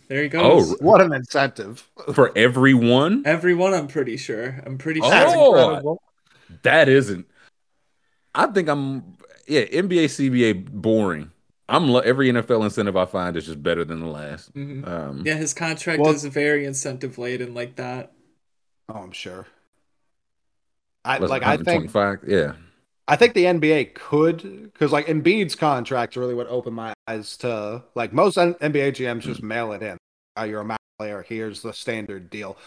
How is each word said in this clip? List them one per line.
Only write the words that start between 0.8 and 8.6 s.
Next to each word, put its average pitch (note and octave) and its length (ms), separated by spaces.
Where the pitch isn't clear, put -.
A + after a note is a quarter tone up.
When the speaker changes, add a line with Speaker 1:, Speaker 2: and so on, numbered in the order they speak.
Speaker 3:
an E3+ 120
incentive. B2+ 760
Speaker 2:
For C#3 220
everyone? C3 920
Speaker 1:
Everyone, F3 480
I'm D3 140
pretty C3 300
sure. B2+ 460
I'm C3 140
pretty D#3 220
sure. A#2+ 80
Speaker 2:
Oh, - 20
Speaker 3:
That's G#3 240
incredible. F3 680
Speaker 2:
that C#3+ 260
isn't. G#2+ 380
I D3 100
think F#3+ 220